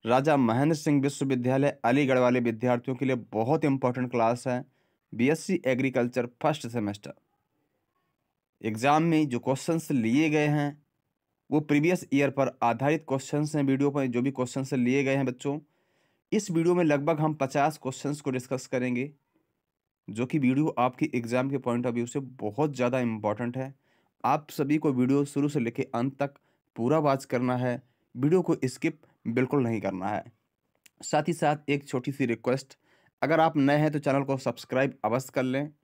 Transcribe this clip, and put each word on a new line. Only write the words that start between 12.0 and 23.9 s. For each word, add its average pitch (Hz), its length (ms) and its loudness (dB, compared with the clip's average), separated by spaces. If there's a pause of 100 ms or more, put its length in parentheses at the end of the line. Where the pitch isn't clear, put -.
ईयर 139 180 4
पर 135 320 -2
आधारित 131 460 0
क्वेश्चंस 147 480 -2
हैं। 143 80 2
वीडियो 135 260 2
पर 139 160 -2
जो 120 160 -2
भी 139 80 0
क्वेश्चंस 131 440 -4
लिए 127 300 2
गए 135 120 2
हैं 135 100 0
बच्चों, 139 320 -6 (760)
इस 208 180 -2
वीडियो 165 240 2
में 175 100 2
लगभग 147 360 2
हम 160 140 2
पचास 147 440 0
क्वेश्चंस 143 420 -6
को 139 100 -4
डिस्कस 127 360 -6
करेंगे, 127 440 -4 (1000)
जो 117 180 -4
कि 160 120 -2
वीडियो 135 400 2
आपकी 123 360 0
एग्जाम 127 360 -2
के 139 80 -4
point 123 280 -2
of 120 80 -2
view 120 140 -2
से 143 120 -6
बहुत 131 560 -4
ज़्यादा 123 240 0
इंपॉर्टेंट 113 560 -4
है। 131 180 -8 (500)